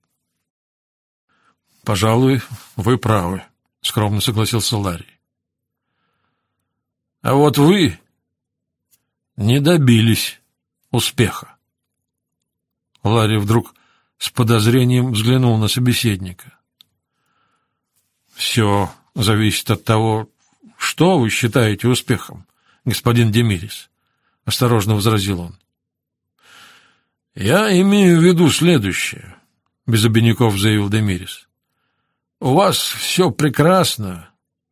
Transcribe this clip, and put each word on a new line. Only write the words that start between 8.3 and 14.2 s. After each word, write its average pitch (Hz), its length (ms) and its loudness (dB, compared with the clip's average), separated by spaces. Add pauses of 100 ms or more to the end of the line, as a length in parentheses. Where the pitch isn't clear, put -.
не 117 220 0
добились 123 800 2 (500)
успеха". - 680 -4 (1500)
Ларри 110 300 0
вдруг 107 360 -2 (440)
с - 120 -10